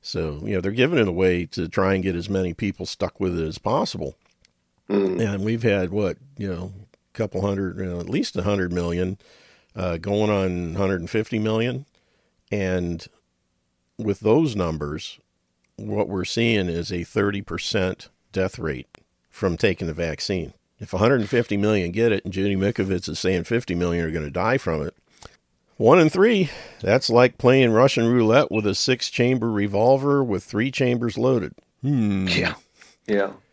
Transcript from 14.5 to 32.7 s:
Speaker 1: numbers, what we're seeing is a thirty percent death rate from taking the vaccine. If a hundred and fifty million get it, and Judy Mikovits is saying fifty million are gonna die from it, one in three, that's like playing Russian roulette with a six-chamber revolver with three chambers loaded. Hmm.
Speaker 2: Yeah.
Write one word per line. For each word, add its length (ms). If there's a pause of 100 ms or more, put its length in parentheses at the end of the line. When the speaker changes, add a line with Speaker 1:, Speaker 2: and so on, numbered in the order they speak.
Speaker 1:
numbers, 640 (580)
what 320
we're 160
seeing 420
is 240
a 120
thirty 380
percent 680 (240)
death 260
rate 280 (420)
from 280
taking 300
the 60
vaccine. 600 (260)
If 140
a 40
hundred 240
and 80
fifty 280
million 340
get 200
it, 140
and 80
Judy 220
Mikovits 520
is 120
saying 260
fifty 280
million 320
are 60
gonna 180
die 280
from 280
it, 80 (840)
one 220
in 100
three, 400 (320)
that's 280
like 280
playing 340
Russian 360
roulette 440
with 160
a 80
six-chamber 760
revolver 720
with 200
three 280
chambers 460
loaded. 360 (280)
Hmm. 460
Speaker 2:
Yeah. 280 (520)